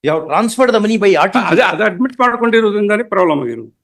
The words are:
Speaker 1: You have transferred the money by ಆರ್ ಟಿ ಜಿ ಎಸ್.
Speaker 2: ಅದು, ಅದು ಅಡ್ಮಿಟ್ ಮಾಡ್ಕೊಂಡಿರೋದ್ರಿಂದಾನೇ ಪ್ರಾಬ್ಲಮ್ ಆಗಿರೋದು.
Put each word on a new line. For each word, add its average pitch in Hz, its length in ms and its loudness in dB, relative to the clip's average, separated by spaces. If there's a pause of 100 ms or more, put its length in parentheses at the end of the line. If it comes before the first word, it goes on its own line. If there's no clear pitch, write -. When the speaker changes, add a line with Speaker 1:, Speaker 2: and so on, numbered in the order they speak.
Speaker 1:
You 147 80 0
have 160 140 -2
transferred 226 460 0
the 220 80 2
money 214 180 0
by 196 160 4
ಆರ್ 170 180 2
ಟಿ 247 80 0
ಜಿ - 40 -4
ಎಸ್. 156 60 -2
Speaker 2:
ಅದು, 185 160 2
ಅದು 175 180 -2
ಅಡ್ಮಿಟ್ 214 340 -4
ಮಾಡ್ಕೊಂಡಿರೋದ್ರಿಂದಾನೇ 226 920 0
ಪ್ರಾಬ್ಲಮ್ 175 340 0
ಆಗಿರೋದು. 117 300 -8 (120)